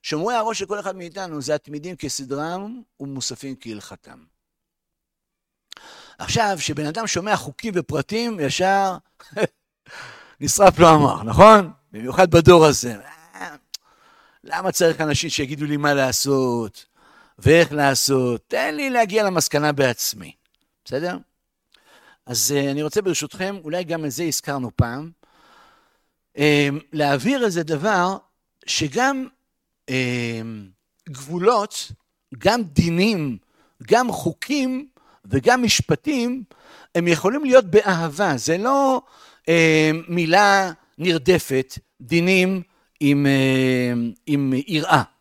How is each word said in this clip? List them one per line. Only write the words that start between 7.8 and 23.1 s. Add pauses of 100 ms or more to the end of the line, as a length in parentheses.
ישר (640)
<laughs>
נשרף
לו
המוח,
נכון? (200)
במיוחד
בדור
הזה. (1500)
למה
צריך
אנשים
שיגידו
לי
מה
לעשות (520)
ואיך
לעשות?
תן
לי
להגיע
למסקנה
בעצמי, (500)
בסדר? (1120)
אז,
אה,
אני
רוצה
ברשותכם,